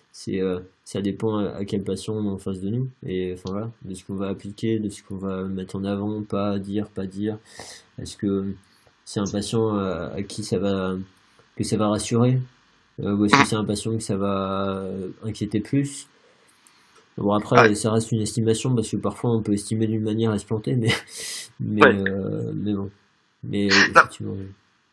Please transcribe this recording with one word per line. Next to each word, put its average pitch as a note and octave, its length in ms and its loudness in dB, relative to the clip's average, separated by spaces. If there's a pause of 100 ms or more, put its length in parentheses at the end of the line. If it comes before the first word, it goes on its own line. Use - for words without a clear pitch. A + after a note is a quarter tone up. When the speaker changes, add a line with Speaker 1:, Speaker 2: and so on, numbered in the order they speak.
(120)
Speaker 1:
C'est, G2+ 300 -6
euh, F#2 180 0 (240)
ça - 160 -4
dépend G#2 380 0
à, E2 180 -2
à G2 80 -6
quel G2+ 180 -2
patient G2 300 -4
on G#2+ 160 -2
a G2 60 -2
en F2+ 40 -6
face F#2+ 220 -6
de G2 80 -4
nous, B2+ 220 -2 (160)
et, F#2 280 -2
enfin, F#2 180 -8
voilà, A2 180 -6 (160)
de F#2+ 80 -10
ce F2+ 100 -16
qu'on G2 120 -8
va G2 120 -4
appliquer, G2+ 500 -2
de G#2 120 -2
ce - 120 -16
qu'on G2 140 -10
va F#2+ 280 -4
mettre F#2+ 320 -6
en G2 100 -4
avant, G#2 360 -2
pas G2+ 360 -2
dire, G2+ 300 -4
pas F#2+ 180 -8
dire. G#2 320 -4 (640)
Est-ce - 180 -12
que G2 340 0 (520)
c'est - 160 -4
un G2 60 0
patient, G#2+ 520 0
euh, F2 360 -2
à G2 80 -4
qui G2+ 220 -8
ça G2+ 140 0
va, F#2+ 360 0 (640)
que G#2+ 80 0
ça G#2+ 140 2
va G#2 100 4
rassurer, A#2+ 500 4 (640)
euh, G2+ 140 0
ou G#2 80 6
est-ce G#2 100 6
que C#3 120 8
c'est A2+ 100 0
un G#2 80 2
patient G#2+ 320 -2
que G#2+ 60 -4
ça G2+ 160 -2
va, G2 640 0
euh, F#2+ 260 -6 (160)
inquiéter G#2+ 360 -2
plus ? C#3 460 -2 (1080)
Bon, G2+ 160 2
après, G#2+ 280 4
Speaker 2:
Ouais. G#2+ 140 8
Speaker 1:
ça G#2+ 160 0
reste A2+ 220 2
une A2+ 80 2
estimation, A2+ 540 2
parce A2 160 0
que A2 60 -2
parfois G#2+ 360 -2
on A2+ 100 2
peut G#2+ 120 0
estimer A2 320 0
d'une A2 180 0
manière A2 300 2
et G2+ 40 0
se - 60 -6
planter, A#2 320 -2
mais, A#2 160 2 (680)
mais, G#2+ 240 2
Speaker 2:
Ouais. G2+ 260 6
Speaker 1:
euh, G#2 460 -2
mais G#2 200 -2
bon. G2 160 -4 (540)
Mais, G2+ 240 0
Speaker 2:
Non. F#2+ 60 4 (160)
Speaker 1:
effectivement, G#2 440 4
oui. F#2+ 120 -10 (460)